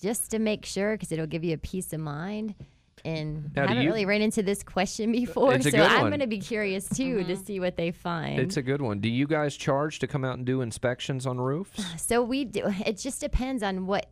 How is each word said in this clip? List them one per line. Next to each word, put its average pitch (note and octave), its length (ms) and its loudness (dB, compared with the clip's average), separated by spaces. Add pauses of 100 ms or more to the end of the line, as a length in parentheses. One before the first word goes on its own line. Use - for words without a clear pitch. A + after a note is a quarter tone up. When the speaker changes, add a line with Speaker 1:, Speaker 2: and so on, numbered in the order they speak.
Speaker 1:
just G#3+ 300 -4
to A3+ 80 0
make G#3+ 280 0
sure, G#3 300 0
'cause F#3 160 -8
it'll D#3+ 140 -2
give D#3 180 -4
you E3 100 0
a D3 40 -2
peace - 340 -6
of D#3 80 -4
mind. F#3+ 540 -6 (520)
And D#3 480 -4
Speaker 2:
Now, C#3 100 2
Speaker 1:
I - 20 4
Speaker 2:
do - 40 4
Speaker 1:
haven't A#3+ 120 2
Speaker 2:
you D4 80 4
Speaker 1:
really G#3+ 160 2
ran G#3 160 4
into A3 200 2
this G3 200 0
question G#3 500 0
<laughs> A#3+ 80 2
before, A#3+ 340 4
Speaker 2:
It's C4 120 4
a - 60 6
Speaker 1:
so - 40 4
Speaker 2:
good - 140 10
Speaker 1:
I'm A#3+ 120 6
Speaker 2:
one. - 100 4
Speaker 1:
gonna - 140 0
be G#3+ 120 -2
curious G3 500 -2
too B3+ 360 0
to F3 100 -2
Speaker 3:
Mm-hmm. F#3+ 100 -6
Speaker 1:
see G3 160 -4
what F3+ 160 0
they E3+ 140 0
find. D#3 500 -2
Speaker 2:
It's F3+ 160 0
a C#3+ 60 2
good C3+ 180 0
one. G#2 200 0
Do A2 100 2
you B2+ 160 2
guys D3+ 320 2
charge D3 400 0
to C3 80 0
come C3 180 -2
out B2+ 140 -2
and B2 80 -6
do C3 160 2
inspections B2+ 640 -2
on B2 120 -2
roofs? D3 520 -4
Speaker 1:
<sighs> E3 80 -10
So A#3 240 2
we C4 240 -2
do. F#3+ 160 -4 (240)
It G3+ 100 0
just - 240 -8
depends C4 420 -2
on F#3+ 240 -2
what G3 260 0